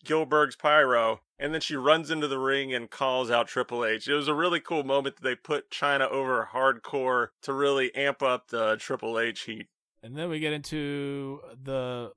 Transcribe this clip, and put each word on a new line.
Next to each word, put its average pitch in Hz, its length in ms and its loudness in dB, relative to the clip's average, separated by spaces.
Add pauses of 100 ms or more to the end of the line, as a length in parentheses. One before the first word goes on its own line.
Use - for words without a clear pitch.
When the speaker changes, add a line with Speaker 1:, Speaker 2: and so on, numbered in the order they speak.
Speaker 1:
Gillberg's 151 520 2
pyro. 127 640 4 (180)
And 143 140 -4
then 160 80 -4
she 151 160 -6
runs 151 340 4
into 151 180 0
the 135 100 -2
ring 135 340 0
and 117 180 -4
calls 127 400 0
out 117 180 4
Triple 120 360 -2
H. 110 240 -2
It 143 60 2
was 147 140 0
a 151 60 2
really 170 260 0
cool 156 240 -2
moment 135 320 0
that - 80 -20
they 127 100 0
put - 360 -4
Chyna 139 400 2
over 127 420 0
hardcore 127 760 0 (140)
to 139 100 -6
really 135 420 2
amp 139 280 0
up 127 260 0
the 110 280 2
Triple 113 420 -4
H 117 240 -2
heat. 110 240 -10 (380)
Speaker 2:
And 120 120 -14
then 170 140 -6
we 156 100 -4
get 151 120 -2
into 143 840 -6 (240)
the 127 540 -4